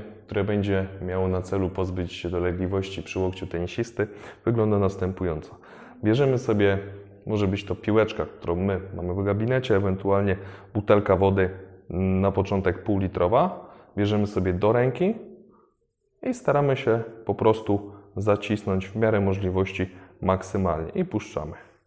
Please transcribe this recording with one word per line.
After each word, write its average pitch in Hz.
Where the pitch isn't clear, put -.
które 101
będzie 98
miało 92
na 92
celu 95
pozbyć 92
się -
dolegliwości 90
przy -
łokciu 92
tenisisty, 90
wygląda 107
następująco. 92
Bierzemy 127
sobie, 101
może 104
być 98
to -
piłeczka, 107
którą -
my 95
mamy 90
w 98
gabinecie, 110
ewentualnie 98
butelka 101
wody, 95
na 95
początek 95
półlitrowa. 98
Bierzemy 104
sobie 92
do 101
ręki 131
i 127
staramy 143
się 117
po 101
prostu 107
zacisnąć 101
w 101
miarę 110
możliwości 95
maksymalnie 92
i 180
puszczamy. 78